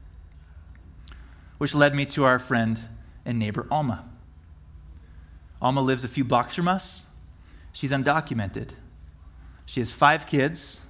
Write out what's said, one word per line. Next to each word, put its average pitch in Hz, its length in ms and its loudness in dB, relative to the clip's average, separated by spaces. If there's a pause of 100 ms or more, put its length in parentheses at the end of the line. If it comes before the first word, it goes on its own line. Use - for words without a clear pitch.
(1600)
Which 143 160 -2
led 143 200 6
me 143 120 0
to 143 180 0
our 127 140 6
friend 113 420 0 (440)
and 120 140 -2
neighbor, 107 320 -2
Alma. 135 340 -2 (1600)
Alma 131 220 2
lives 127 220 2
a 123 40 -4
few 139 160 -2
blocks 123 300 2
from 175 140 0
us. - 460 -2 (580)
She's 135 200 -4
undocumented. 131 800 -2 (960)
She - 140 -6
has 117 100 -2
five 151 360 4
kids. 151 640 0